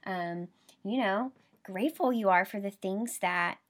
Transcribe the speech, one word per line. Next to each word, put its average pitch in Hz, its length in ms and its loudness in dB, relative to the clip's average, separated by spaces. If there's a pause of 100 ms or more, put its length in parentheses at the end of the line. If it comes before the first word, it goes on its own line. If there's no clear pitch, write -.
um, 175 420 -4 (340)
you 214 160 -2
know, 226 340 0 (300)
grateful 254 480 0
you 226 200 4
are 185 160 6
for 214 120 -6
the 196 120 -4
things 202 480 -4
that 175 400 0 (100)